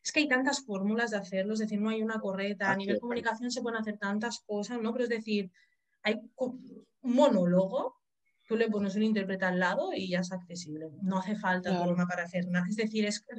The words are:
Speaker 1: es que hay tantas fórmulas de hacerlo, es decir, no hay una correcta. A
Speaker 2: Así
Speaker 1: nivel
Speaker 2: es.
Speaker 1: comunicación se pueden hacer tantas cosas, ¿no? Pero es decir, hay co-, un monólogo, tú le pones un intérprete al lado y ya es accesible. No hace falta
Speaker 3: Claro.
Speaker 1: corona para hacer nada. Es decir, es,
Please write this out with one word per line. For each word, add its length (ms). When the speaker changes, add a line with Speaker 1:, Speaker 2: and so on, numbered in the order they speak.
Speaker 1:
es 100
que 80
hay 80
tantas 360
fórmulas 480
de 60
hacerlo, 360
es 60
decir, 220
no 80
hay 140
una 160
correcta. 480
A 40
Speaker 2:
Así 80
Speaker 1:
nivel 160
Speaker 2:
es. 60
Speaker 1:
comunicación 480
se 120
pueden 180
hacer 180
tantas 480
cosas, 340
¿no? 120
Pero 140
es 40
decir, 400
hay 180
co-, 240
un 140
monólogo, 840
tú 80
le 140
pones 260
un 80
intérprete 420
al 140
lado 340
y 160
ya 100
es 120
accesible. 600
No 160
hace 180
falta 340
Speaker 3:
Claro. 160
Speaker 1:
corona 200
para 180
hacer 240
nada. 220
Es 60
decir, 300
es, 200